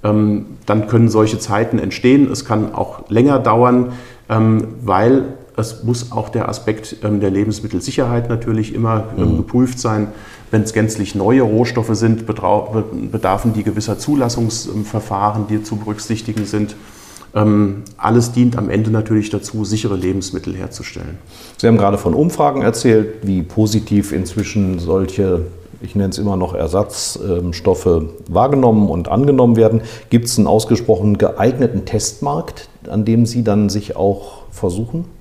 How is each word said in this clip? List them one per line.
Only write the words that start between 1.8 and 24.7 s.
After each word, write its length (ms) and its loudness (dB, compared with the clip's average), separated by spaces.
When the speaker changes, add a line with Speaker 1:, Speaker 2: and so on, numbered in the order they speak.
Speaker 1:
Es 140 -8
kann 300 0
auch 340 -8
länger 300 4
dauern, 500 4
ähm, 380 4
weil 420 4
es 240 -8
muss 280 -4
auch 180 -6
der 200 -4
Aspekt, 540 -6
ähm, 160 0
der 120 2
Lebensmittelsicherheit 1000 -2
natürlich 460 -2
immer, 300 0
ähm, 160 2
Speaker 2:
Mhm. 40 0
Speaker 1:
geprüft 420 0
sein. 300 -2
Wenn's 200 2
gänzlich 440 -2
neue 260 4
Rohstoffe 540 0
sind, 320 0
betrau-, 440 0
be-, 400 -4
bedarfen 420 0
die 100 -2
gewisser 340 -2
Zulassungsverfahren, 1500 -2
die 140 -2
zu 140 -8
berücksichtigen 680 -6
sind. 300 -4
Ähm, 460 2
alles 360 2
dient 220 4
am 140 -2
Ende 220 0
natürlich 400 0
dazu, 340 -6
sichere 300 -2
Lebensmittel 600 -4
herzustellen. 640 -12
Speaker 2:
Sie 100 -2
haben 100 6
gerade 200 4
von 160 0
Umfragen 480 0
erzählt, 600 2
wie 180 0
positiv 680 0
inzwischen 680 -2